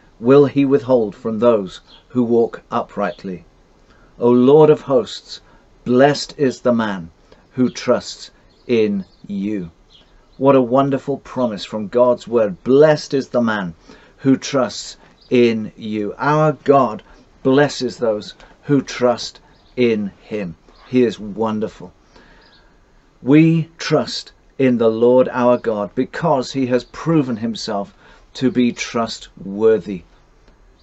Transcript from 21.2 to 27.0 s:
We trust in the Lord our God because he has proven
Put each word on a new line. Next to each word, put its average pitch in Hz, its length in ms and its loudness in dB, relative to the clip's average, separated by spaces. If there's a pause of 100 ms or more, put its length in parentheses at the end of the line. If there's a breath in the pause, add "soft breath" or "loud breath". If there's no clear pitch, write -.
We 160 560 4
trust - 540 -4 (260)
in 127 220 2
the 113 100 2
Lord 120 440 4
our 123 260 2
God 104 380 -4
because 135 560 -4
he 135 140 -2
has 123 180 -2
proven 139 540 -2